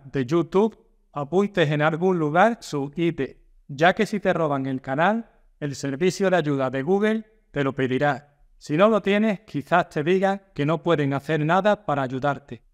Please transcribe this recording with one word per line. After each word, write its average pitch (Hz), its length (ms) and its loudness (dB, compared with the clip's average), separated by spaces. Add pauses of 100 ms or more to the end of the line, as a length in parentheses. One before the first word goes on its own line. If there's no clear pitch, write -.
de 135 200 -4
YouTube, 170 540 0 (340)
apuntes 165 560 0
en 147 140 0
algún 165 380 0
lugar 175 400 2
su 139 340 -6
I 170 160 0
P, 143 340 -6 (220)
ya 156 280 2
que 208 120 0
si 202 140 -4
te 185 120 2
roban 143 340 -2
el 131 140 -4
canal, 180 480 0 (300)
el 143 160 -6
servicio 170 560 -2
de 185 60 4
ayuda 139 340 0
de 135 120 -4
Google 214 420 0 (260)
te 143 140 -2
lo 135 100 -2
pedirá. 131 600 -2 (220)
Si - 180 -6
no 196 120 6
lo 214 140 2
tienes, 208 380 0
quizás 170 480 -2
te 151 160 -6
diga 190 500 0
que 143 100 -4
no 156 200 -2
pueden 147 300 2
hacer 151 300 -2
nada 190 400 2
para 139 180 -2
ayudarte. 131 600 -6 (120)